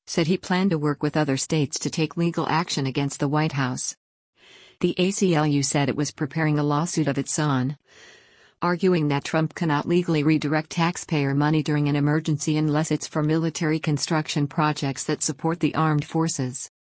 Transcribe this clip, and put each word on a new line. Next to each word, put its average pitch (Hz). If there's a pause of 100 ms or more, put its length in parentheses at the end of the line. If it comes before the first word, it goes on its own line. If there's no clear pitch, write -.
said 160
he 185
planned 185
to 165
work 147
with 147
other 139
states 147
to 147
take 156
legal 170
action 156
against 139
the 147
White 151
House. 135 (840)
The 180
A 180
C 185
L 151
U 143
said 139
it -
was 147
preparing 151
a 147
lawsuit 147
of 135
its -
own, 143 (840)
arguing 175
that 143
Trump 160
cannot 151
legally 170
redirect 151
taxpayer 151
money 151
during 147
an 143
emergency 151
unless 156
it's 151
for 156
military 160
construction 151
projects 147
that 151
support 160
the -
armed 151
forces. 151 (160)